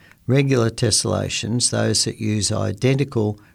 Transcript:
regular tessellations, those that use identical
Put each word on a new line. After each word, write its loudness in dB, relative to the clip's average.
regular 2
tessellations, -2
those 0
that -6
use -2
identical 0